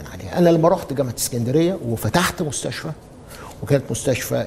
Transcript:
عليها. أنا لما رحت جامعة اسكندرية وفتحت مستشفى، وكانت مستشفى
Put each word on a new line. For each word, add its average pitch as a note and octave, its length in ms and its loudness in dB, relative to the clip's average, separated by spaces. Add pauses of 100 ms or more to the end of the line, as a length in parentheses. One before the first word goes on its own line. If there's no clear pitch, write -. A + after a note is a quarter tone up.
(140)
عليها. - 240 -6
أنا F3 120 8
لما E3 200 6
رحت F3 240 0
جامعة C3 240 0
اسكندرية C#3+ 600 2 (120)
وفتحت E3 520 0
مستشفى، - 480 -6 (760)
وكانت C3+ 280 2
مستشفى A#2+ 560 -2